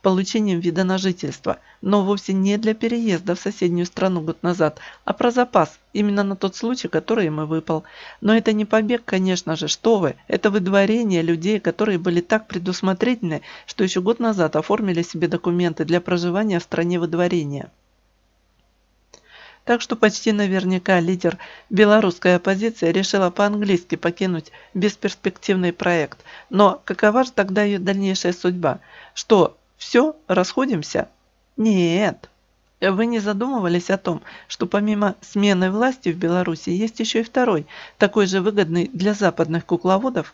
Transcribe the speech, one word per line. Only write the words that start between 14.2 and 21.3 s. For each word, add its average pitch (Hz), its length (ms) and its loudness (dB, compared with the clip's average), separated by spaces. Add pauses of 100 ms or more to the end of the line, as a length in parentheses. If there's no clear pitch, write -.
оформили 185 460 0
себе 170 260 -4
документы 175 560 -2
для 170 160 0
проживания 180 600 -2
в - 40 -4
стране 170 360 -2
выдворения. 165 720 -2 (1900)
Так 240 160 2
что - 160 -6
почти 220 360 2
наверняка 185 680 2
лидер 175 380 0 (320)